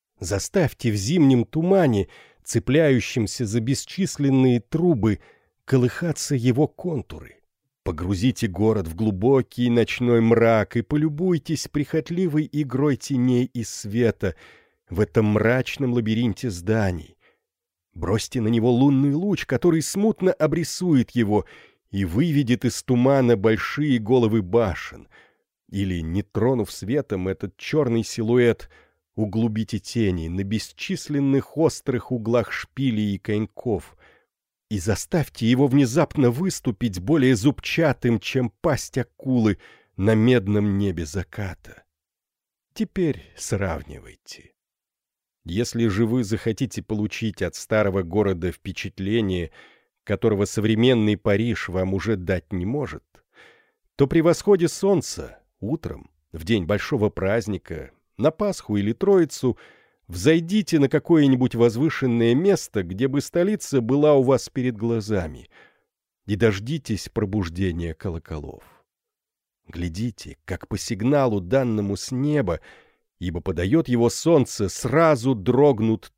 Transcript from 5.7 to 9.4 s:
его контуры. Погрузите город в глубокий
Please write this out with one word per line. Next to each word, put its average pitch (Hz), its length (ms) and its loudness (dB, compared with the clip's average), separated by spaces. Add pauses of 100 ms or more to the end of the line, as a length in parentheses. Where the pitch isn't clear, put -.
его 123 340 2
контуры. - 680 -10 (460)
Погрузите 92 640 -2
город 101 420 0
в 82 60 -10
глубокий 113 760 0